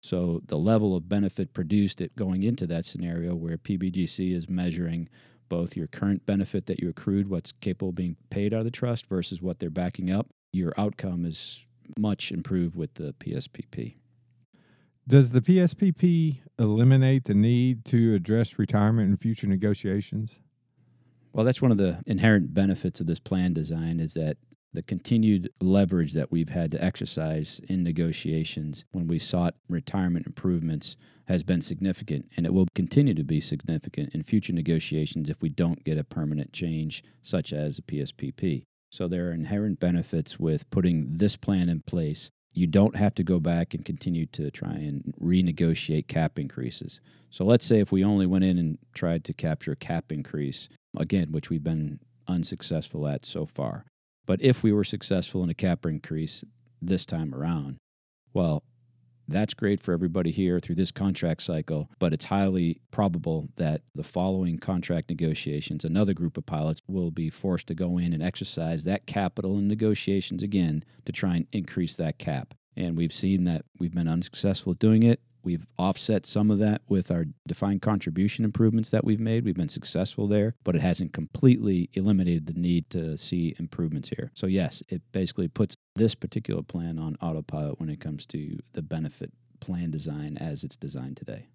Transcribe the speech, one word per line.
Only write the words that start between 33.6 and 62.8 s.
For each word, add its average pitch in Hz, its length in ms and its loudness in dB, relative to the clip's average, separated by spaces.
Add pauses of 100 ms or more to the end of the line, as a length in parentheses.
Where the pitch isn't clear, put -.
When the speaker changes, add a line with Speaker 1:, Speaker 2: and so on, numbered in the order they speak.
Speaker 1:
in - 80 -4
future 107 320 0
negotiations 78 760 0
if 76 140 -4
we 82 80 0
don't 82 340 0
get 78 140 -2
a 76 60 -2
permanent 76 500 -4
change 78 500 -4 (200)
such - 280 -2
as 73 280 -4
a - 20 -14
P - 180 -6
S 69 120 -6
P 67 200 -8
P. 78 320 -2 (280)
So 92 160 -4
there 87 220 -2
are 85 40 -4
inherent 98 460 -2
benefits 87 580 0
with 78 320 0
putting 82 480 2
this 101 180 2
plan 92 320 0
in 85 140 -2
place. 78 480 -4 (220)
You 90 140 2
don't 98 300 6
have 101 200 4
to 95 80 0
go 87 160 2
back 85 360 0
and 85 100 -6
continue 82 400 -2
to 73 240 -6
try - 220 -8
and 76 500 -6
renegotiate 82 840 2
cap 80 320 0
increases. - 600 -8 (300)
So - 160 -2
let's 120 200 6
say 113 140 6
if 101 120 2
we 95 120 4
only 101 220 4
went 95 180 4
in 92 140 4
and 80 220 0 (160)
tried 85 300 -2
to - 80 -8
capture 78 400 -4
a 69 40 -8
cap - 340 -6
increase, 71 560 -6 (300)
again, 82 340 0
which 76 200 -4
we've 80 120 -2
been 78 360 -2 (280)
unsuccessful 80 800 -4
at 71 160 -4
so 78 220 -6
far. 64 400 -6 (400)
But 95 160 0
if 127 220 4
we 107 100 6
were 104 100 4
successful 92 600 -2
in 85 80 0
a 80 40 -2
cap 90 300 0
increase 78 580 -6 (380)
this 87 240 0
time 80 300 -6
around, 71 420 -4 (560)
well, 82 300 2 (640)
that's 98 260 -2
great 101 260 0
for - 140 -2
everybody 85 380 0
here 90 280 2
through 85 140 -6
this 87 180 0
contract 90 520 -2
cycle, 80 440 -4 (120)
but 85 140 2
it's - 120 -4
highly 92 640 2